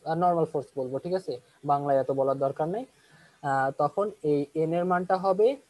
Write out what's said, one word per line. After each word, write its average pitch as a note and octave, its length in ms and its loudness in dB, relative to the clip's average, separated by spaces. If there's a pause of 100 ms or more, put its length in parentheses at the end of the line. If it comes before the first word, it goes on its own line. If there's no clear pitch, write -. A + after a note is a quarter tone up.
আর D#3+ 80 -2
normal E3+ 280 2
force D3+ 220 -4 (120)
বলবো, B2+ 200 -4
ঠিক F3 140 -6
আছে, F#3 200 -4 (320)
বাংলায় C#3+ 340 2
এত C3+ 120 -2
বলার C3+ 340 0
দরকার D#3 300 -2
নেই। B3+ 100 -6 (580)
আহ, C3+ 340 0
তখন G3 340 0 (120)
এই D3 160 2 (160)
এন D#3+ 180 0
এর F3 120 0
মানটা F3+ 320 0
হবে G3 300 2 (220)